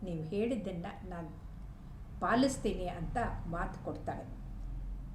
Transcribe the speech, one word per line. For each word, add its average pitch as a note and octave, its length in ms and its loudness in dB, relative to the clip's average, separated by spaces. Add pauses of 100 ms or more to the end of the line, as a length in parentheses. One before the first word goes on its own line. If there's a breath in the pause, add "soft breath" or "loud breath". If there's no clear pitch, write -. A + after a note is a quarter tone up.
ನೀವು E3 200 0
ಹೇಳಿದ್ದನ್ನ G3+ 640 2 (220)
ನಾನು E3+ 220 -4 (920)
ಪಾಲಿಸ್ತೀನಿ" G3+ 680 6
ಅಂತ F3 300 0 (300)
ಮಾತು E3+ 380 0
ಕೊಡ್ತಾಳೆ. D3 380 -2 (920)